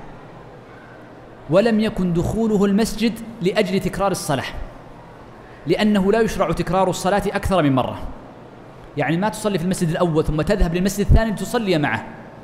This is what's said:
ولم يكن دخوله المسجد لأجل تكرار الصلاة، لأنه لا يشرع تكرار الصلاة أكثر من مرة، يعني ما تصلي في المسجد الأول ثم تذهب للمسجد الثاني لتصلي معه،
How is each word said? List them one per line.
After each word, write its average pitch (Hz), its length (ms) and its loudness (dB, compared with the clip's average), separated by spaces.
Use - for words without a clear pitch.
ولم 214 300 4
يكن 208 320 0
دخوله 202 520 0
المسجد 214 480 2
لأجل 190 380 0
تكرار 185 300 -2
الصلاة، 143 340 -2
لأنه 202 460 2
لا 226 80 4
يشرع 180 320 0
تكرار 180 380 0
الصلاة 190 360 0
أكثر 196 360 0
من 139 120 4
مرة، 107 240 -2
يعني 147 200 0
ما 196 120 0
تصلي 208 300 -2
في 156 60 -4
المسجد 180 240 0
الأول 160 360 2
ثم 156 180 0
تذهب 180 320 2
للمسجد 190 320 0
الثاني 226 240 6
لتصلي 190 480 0
معه، 117 260 0